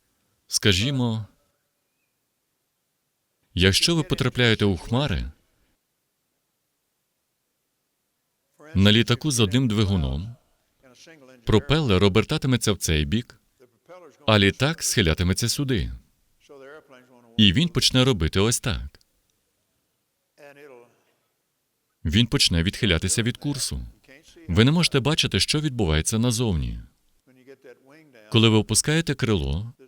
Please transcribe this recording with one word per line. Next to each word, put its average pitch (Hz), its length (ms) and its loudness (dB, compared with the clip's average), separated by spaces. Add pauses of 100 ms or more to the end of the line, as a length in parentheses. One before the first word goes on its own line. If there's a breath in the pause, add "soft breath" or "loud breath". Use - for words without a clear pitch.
(460)
скажімо, 110 800 0 (2250)
якщо 95 420 2
ви 156 60 0
потрапляєте 123 640 0
у 98 120 2
хмари, 101 540 -4 (3500)
на 98 180 4
літаку 117 380 0
з 123 100 -2
одним 117 280 2
двигуном, 98 680 -2 (1080)
пропелер 107 580 2
обертатиметься 110 680 0
в 90 60 -4
цей 76 260 0
бік, 98 360 -6 (840)
а 110 120 6
літак 104 440 2
схилятиметься 90 640 0
сюди. 110 440 -4 (1400)
І 101 160 4
він 151 160 0
почне 131 360 0
робити 95 360 -2
ось 113 200 0
так. 69 400 -10 (3000)
Він 98 220 2
почне 87 360 0
відхилятися 95 600 -2
від 117 140 -4
курсу. 127 500 -8 (600)
Ви 92 160 4
не 135 80 4
можете 160 280 0
бачити, 143 400 -2
що - 200 -2
відбувається 110 580 0
назовні. 104 600 -2 (1500)
Коли 113 160 4
ви 110 80 4
опускаєте 147 580 0
крило, 98 580 -4 (160)